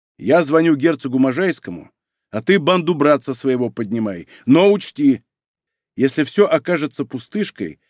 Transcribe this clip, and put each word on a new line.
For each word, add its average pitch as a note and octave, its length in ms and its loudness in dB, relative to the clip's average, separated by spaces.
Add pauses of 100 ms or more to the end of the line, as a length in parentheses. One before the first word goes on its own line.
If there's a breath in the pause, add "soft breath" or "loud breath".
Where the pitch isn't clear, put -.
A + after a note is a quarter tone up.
(160)
«Я D3+ 260 2
звоню D#3+ 340 2
герцогу C3 420 -2
Можайскому, C3 720 -6 (400)
а G#2+ 100 -6
ты G3 180 2
банду F3 360 0
братца C#3+ 400 2
своего B2 340 -2
поднимай. G#2+ 600 -6 (180 loud breath)
Но F3 260 6
учти, D3 500 0 (720)
если C3+ 300 0
все G3+ 220 2
окажется D3+ 580 -2
пустышкой, A#2+ 840 -8